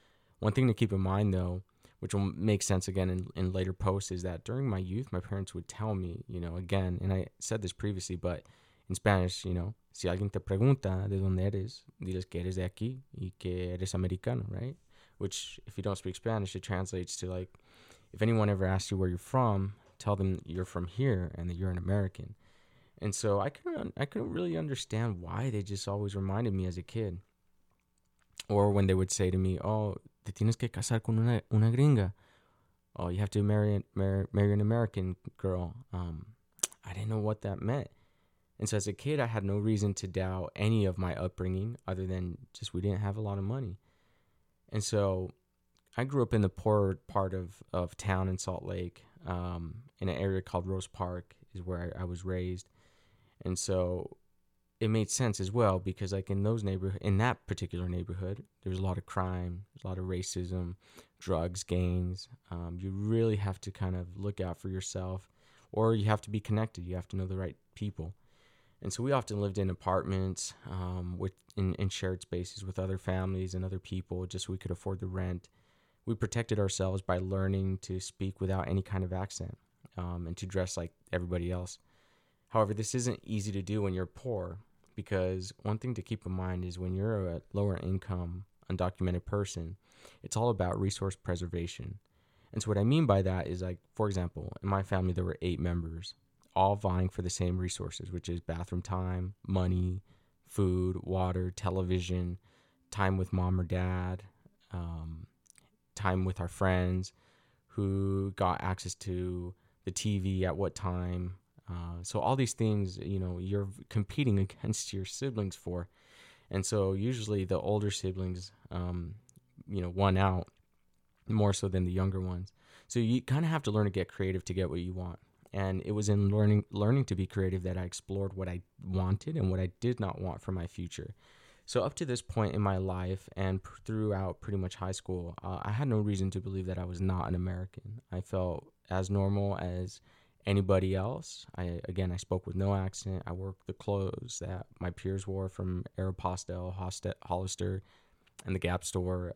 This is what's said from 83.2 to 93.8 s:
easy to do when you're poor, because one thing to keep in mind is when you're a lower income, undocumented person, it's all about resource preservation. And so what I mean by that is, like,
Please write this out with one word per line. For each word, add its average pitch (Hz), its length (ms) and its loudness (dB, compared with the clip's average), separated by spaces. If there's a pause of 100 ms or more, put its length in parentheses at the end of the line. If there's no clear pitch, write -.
easy 107 260 -2
to 98 120 -2
do 101 200 0
when 95 120 2
you're 92 120 -2
poor, 92 540 -6 (340)
because 92 580 -2 (100)
one 104 160 0
thing 123 160 -4
to 104 80 -6
keep - 220 -6
in 92 80 -4
mind 92 320 -2
is 87 140 -8
when 90 160 -2
you're 98 340 0
a 85 140 -4 (100)
lower 101 260 2
income, 90 640 -2 (260)
undocumented 90 540 0
person, 98 520 -2 (460)
it's - 140 -4
all 117 140 2
about 98 300 2
resource 98 360 0
preservation. 87 800 -4 (540)
And 107 100 -2
so - 60 -4
what 101 100 4
I 101 60 6
mean 147 220 6
by 98 160 8
that 92 260 0
is, 90 120 -4
like, 90 180 -6 (140)